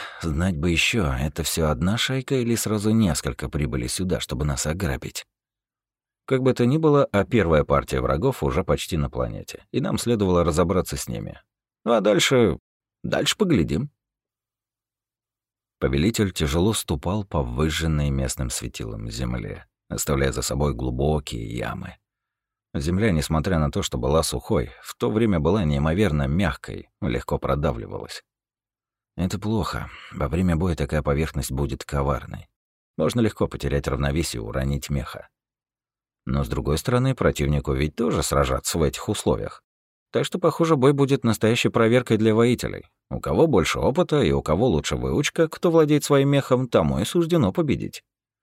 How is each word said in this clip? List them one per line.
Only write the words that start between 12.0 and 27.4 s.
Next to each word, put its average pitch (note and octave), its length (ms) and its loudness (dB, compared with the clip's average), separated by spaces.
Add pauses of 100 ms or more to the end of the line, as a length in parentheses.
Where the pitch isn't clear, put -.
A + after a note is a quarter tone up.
дальше... A#2+ 580 4 (440)
дальше - 340 -2
поглядим. C#3 540 2 (1900)
Повелитель F2+ 540 0
тяжело E2+ 400 0
ступал F#2 520 -4
по D2+ 180 -2
выжженной D2+ 680 0
местным C2 400 -2
светилом A1 640 -8
земле, A1+ 560 -6 (240)
оставляя C2+ 420 0
за B1+ 80 -4
собой C#2 320 -2
глубокие B1 840 -2
ямы. A#1 440 -8 (760)
Земля, F2+ 400 0
несмотря D#2 460 0
на D2 120 2
то, G2 120 -2
что - 160 -4
была C#2+ 240 2
сухой, C2 480 -2 (100)
в - 140 -16
то A#2+ 160 -2
время G#2+ 280 2
была E2+ 260 2
неимоверно D2+ 640 2
мягкой, D2 640 -2 (140)
легко C2 360 -2
продавливалась. A#1 840 -4 (920)